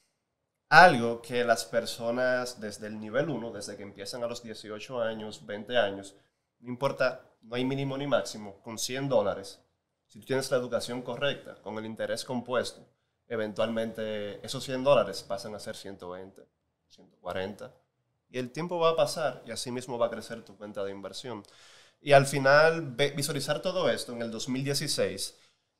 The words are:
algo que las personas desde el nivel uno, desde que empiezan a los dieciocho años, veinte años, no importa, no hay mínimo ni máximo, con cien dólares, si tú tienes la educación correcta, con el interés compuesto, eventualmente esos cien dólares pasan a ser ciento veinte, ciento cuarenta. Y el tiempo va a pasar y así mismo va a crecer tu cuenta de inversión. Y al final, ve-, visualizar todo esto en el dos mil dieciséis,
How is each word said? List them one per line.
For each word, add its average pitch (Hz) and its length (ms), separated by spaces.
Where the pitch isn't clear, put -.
algo 123 500
que 120 240
las 113 220
personas 123 920
desde 107 280
el 107 120
nivel 110 300
uno, 117 240
desde 101 240
que 101 60
empiezan 98 420
a - 20
los 117 160
dieciocho 110 600
años, 107 420
veinte 107 320
años, 98 400
no 120 100
importa, 135 500
no 113 140
hay 127 100
mínimo 135 320
ni 143 80
máximo, 107 560
con 113 160
cien 135 320
dólares, 123 500
si - 120
tú 104 60
tienes 131 260
la 135 60
educación 123 460
correcta, 127 540
con 107 200
el 110 80
interés 110 400
compuesto, 123 640
eventualmente 110 1160
esos 123 200
cien 131 180
dólares 113 400
pasan 104 320
a 101 60
ser 110 160
ciento 92 340
veinte, 95 320
ciento - 320
cuarenta. 92 540
Y 123 100
el 123 120
tiempo 175 280
va 165 120
a 165 60
pasar 147 500
y 120 40
así 113 200
mismo 123 280
va 117 80
a 113 40
crecer 110 320
tu 101 140
cuenta 104 260
de 98 80
inversión. 98 520
Y 147 120
al 139 140
final, 151 560
ve-, 139 300
visualizar 147 500
todo 180 260
esto 113 240
en 117 100
el 113 80
dos 110 180
mil 131 160
dieciséis, 135 760